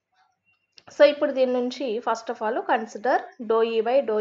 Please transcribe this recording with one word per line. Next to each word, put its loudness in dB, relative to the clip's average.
So, 4
ఇప్పుడు 2
దీని 0
నుంచి -4
first -4
of -8
all -2
consider -2
dou 2
E -2
by 0
dou -2